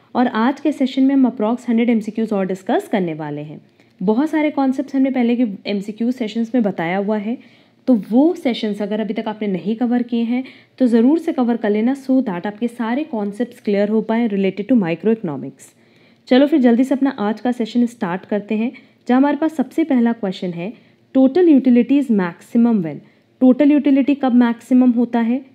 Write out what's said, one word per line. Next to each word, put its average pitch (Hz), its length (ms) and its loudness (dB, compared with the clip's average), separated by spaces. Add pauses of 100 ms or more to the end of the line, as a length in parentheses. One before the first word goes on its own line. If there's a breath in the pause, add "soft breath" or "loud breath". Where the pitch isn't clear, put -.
(140 loud breath)
और 254 120 2
आज 240 340 -2
के 302 120 -2
सेशन 269 300 -2
में 269 120 2
हम 262 160 4
approx 226 380 -4
हंड्रेड 233 220 0
एमसीक्यूज़ 220 440 -2
और 196 120 -2
डिस्कस 226 460 -4
करने 180 220 -2
वाले 147 260 -10
हैं। 151 200 -14 (400 soft breath)
बहुत 220 300 0
सारे 311 200 0
कॉन्सेप्ट्स 269 440 -4
हमने 269 160 2
पहले 240 260 0
के 247 100 0 (200)
एमसीक्यू 208 460 -4
सेशंस 226 420 -6
में 247 100 2
बताया 185 320 -4
हुआ 208 220 -2
है, 220 180 -6 (520 soft breath)
तो 240 120 4 (100)
वो 294 240 4
सेशंस 214 480 -4
अगर 214 180 -4
अभी 214 140 -6
तक 220 140 -6
आपने 214 200 -6
नहीं 190 280 -4
कवर 247 260 -2
किए 240 200 -4
हैं 247 220 -2 (340 loud breath)
तो 262 80 2
ज़रूर 240 320 4
से 330 140 -4
कवर 240 240 0
कर 214 140 -2
लेना, 220 240 0
so 262 300 0
that 180 220 -6
आपके 214 220 -6
सारे 240 360 -4
कॉन्सेप्ट्स 220 560 -6
क्लियर 202 280 0
हो 220 140 0
पाए 226 260 0
related 196 440 -2
to 226 100 4
microeconomics। 170 880 -4 (560 soft breath)
चलो 269 180 6
फिर 294 140 2
जल्दी 247 240 4
से 269 100 -2
अपना 269 160 0
आज 214 300 -4
का 247 120 -2
सेशन 240 340 -2
स्टार्ट 185 380 -6
करते 208 300 -4
हैं, 226 180 -2 (360 loud breath)
जहाँ 254 120 4
हमारे 285 160 2
पास 311 180 -2
सबसे 269 300 -2
पहला 240 280 2
क्वेश्चन 190 380 -6
है, 170 220 -8 (420 soft breath)
total 269 340 4
utility 262 520 4
is 269 100 -4
maximum 214 680 0
when? 151 160 -6 (440 soft breath)
टोटल 262 320 6
यूटिलिटी 285 420 4
कब 262 200 -2
मैक्सिमम 247 560 4
होता 233 300 0
है? 240 200 -2 (140)